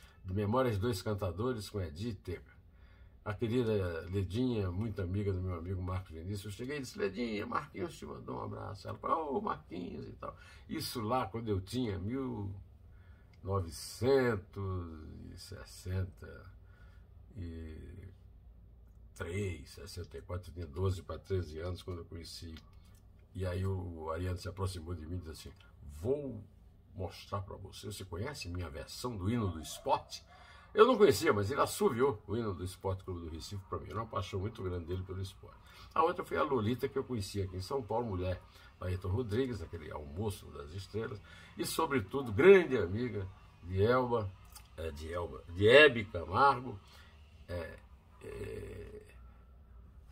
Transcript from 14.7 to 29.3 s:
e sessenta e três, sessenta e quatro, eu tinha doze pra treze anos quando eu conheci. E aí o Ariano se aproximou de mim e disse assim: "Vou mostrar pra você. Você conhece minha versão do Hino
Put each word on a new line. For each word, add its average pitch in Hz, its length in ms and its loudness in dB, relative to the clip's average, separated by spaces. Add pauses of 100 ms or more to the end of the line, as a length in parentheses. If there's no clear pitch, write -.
e 87 40 -14
sessenta 90 1080 -6 (880)
e 82 760 -12 (1040)
três, 87 580 -4
sessenta - 460 -10
e 65 40 -12
quatro, 90 280 -8
eu 73 40 -12
tinha 82 140 -8
doze 90 360 0
pra 80 160 -8
treze 78 400 -2
anos 87 240 -6
quando 90 140 -8
eu 85 80 -10
conheci. 82 500 -12 (800)
E 92 100 -4
aí 92 200 0
o 90 440 -4
Ariano 90 280 -2
se - 100 -8
aproximou 87 480 -4
de 78 100 -8
mim 85 100 -6
e 90 40 -4
disse 78 300 -10
assim: - 20 -14 (460)
"Vou 127 440 -2 (540)
mostrar 95 460 -6
pra 98 160 -10
você. 101 300 -12
Você 98 180 -8
conhece 101 420 -6
minha 87 220 -4
versão 104 480 -8
do 92 120 -2
Hino 113 200 2